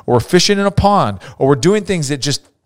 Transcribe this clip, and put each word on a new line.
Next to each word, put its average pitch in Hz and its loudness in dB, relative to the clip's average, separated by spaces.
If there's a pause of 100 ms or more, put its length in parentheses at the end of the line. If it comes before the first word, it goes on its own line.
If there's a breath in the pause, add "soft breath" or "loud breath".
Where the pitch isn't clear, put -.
or 120 2
we're 120 2
fishing 180 0
in 202 -2
a 202 0
pond, 170 0 (180 loud breath)
or 135 0
we're - 4
doing 190 0
things 170 -4
that 143 -4
just, 135 -6 (240)